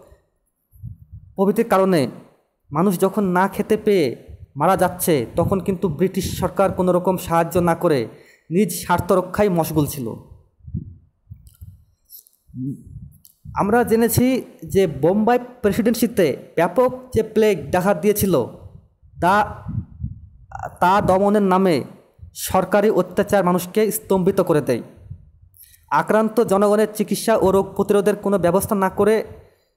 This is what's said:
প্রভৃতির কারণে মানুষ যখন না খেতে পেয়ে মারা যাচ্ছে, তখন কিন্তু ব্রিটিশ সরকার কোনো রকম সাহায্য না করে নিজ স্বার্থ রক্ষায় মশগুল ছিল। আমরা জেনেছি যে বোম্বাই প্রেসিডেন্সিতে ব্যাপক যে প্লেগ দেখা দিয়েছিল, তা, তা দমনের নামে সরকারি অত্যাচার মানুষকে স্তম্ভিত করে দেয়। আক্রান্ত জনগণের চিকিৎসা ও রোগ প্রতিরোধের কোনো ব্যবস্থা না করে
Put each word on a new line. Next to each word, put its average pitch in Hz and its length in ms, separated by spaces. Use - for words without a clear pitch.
প্রভৃতির 208 340
কারণে 190 320
মানুষ 170 300
যখন 196 240
না 180 240
খেতে 214 280
পেয়ে 202 300
মারা 175 200
যাচ্ছে, 180 380
তখন 180 240
কিন্তু 190 280
ব্রিটিশ 185 380
সরকার 190 340
কোনো 180 200
রকম 180 240
সাহায্য 170 420
না 170 160
করে 156 340
নিজ 180 220
স্বার্থ 175 400
রক্ষায় 185 360
মশগুল 156 380
ছিল। 131 200
আমরা 202 300
জেনেছি 233 580
যে 175 240
বোম্বাই 190 520
প্রেসিডেন্সিতে 208 640
ব্যাপক 185 360
যে 214 80
প্লেগ 208 480
দেখা 180 240
দিয়েছিল, 196 400
তা, 180 140
তা 190 200
দমনের 202 420
নামে 185 420
সরকারি 196 560
অত্যাচার 196 540
মানুষকে 180 460
স্তম্ভিত 196 500
করে 165 200
দেয়। 120 220
আক্রান্ত 208 500
জনগণের 208 540
চিকিৎসা 208 420
ও 185 140
রোগ 190 240
প্রতিরোধের 202 420
কোনো 202 220
ব্যবস্থা 175 360
না 190 160
করে 208 340